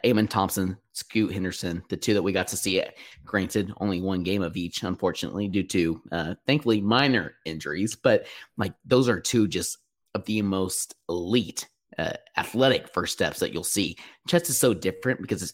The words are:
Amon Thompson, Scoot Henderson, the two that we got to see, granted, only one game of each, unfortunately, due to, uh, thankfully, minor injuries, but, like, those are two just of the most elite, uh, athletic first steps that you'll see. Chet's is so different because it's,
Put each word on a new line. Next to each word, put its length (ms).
Amon 240
Thompson, 480
Scoot 380
Henderson, 580
the 60
two 200
that 80
we 80
got 160
to 100
see, 240
granted, 540
only 220
one 220
game 180
of 160
each, 240
unfortunately, 680
due 140
to, 400
uh, 240
thankfully, 340
minor 540
injuries, 500
but, 300
like, 160
those 240
are 120
two 280
just 300
of 100
the 160
most 540
elite, 600
uh, 140
athletic 560
first 220
steps 240
that 160
you'll 100
see. 320
Chet's 220
is 80
so 160
different 480
because 220
it's, 100